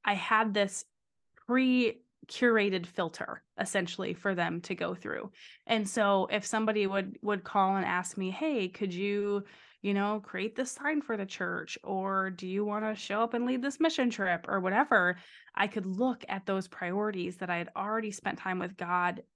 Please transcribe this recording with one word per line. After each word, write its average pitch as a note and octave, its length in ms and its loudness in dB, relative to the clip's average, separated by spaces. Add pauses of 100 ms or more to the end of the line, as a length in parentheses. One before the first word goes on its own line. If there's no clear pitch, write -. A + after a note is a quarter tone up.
I G3+ 80 4
had A3 400 2
this G3 320 0 (640)
pre-curated A#3 1400 2
filter - 580 -6 (160)
essentially F#3 540 -2
for F#3+ 220 -2
them E3+ 260 -2
to F#3 140 -6
go F3 200 -4
through. - 380 -8 (340)
And A3 220 0
so G3+ 420 4
if G#3 140 -2
somebody G#3+ 420 0
would, F#3+ 360 -2
would G3+ 200 0
call G3 340 2
and F#3+ 100 0
ask F3+ 320 -2
me, F#3+ 120 -2
"Hey, A#3+ 380 -2
could F#3 240 -4
you, G3+ 520 -2 (360)
you G3+ 140 0
know, G#3 280 0
create G#3 320 -6
this B3+ 180 -4
sign D4 280 0
for A#3 160 -4
the G3+ 80 -4
church?" F3+ 580 -6
Or, F#3+ 460 0
"Do F#3 180 -8
you G3 200 -2
wanna G#3+ 280 -2
show G#3+ 280 -2
up A#3 100 0
and A#3+ 140 0
lead B3+ 160 0
this C#4 180 -2
mission D4+ 300 4
trip?" F3+ 360 0
Or G3 140 2
whatever, F#3 560 4 (380)
I G3+ 140 2
could G3+ 180 -4
look A3+ 420 0
at F#3+ 160 -6
those F#3+ 240 -2
priorities F#3 720 -4
that F3+ 100 -6
I F3 80 0
had E3+ 180 -4
already G#3+ 360 -2
spent G3 280 -6
time F#3 200 -2
with F3+ 180 -6
God F3 460 0 (140)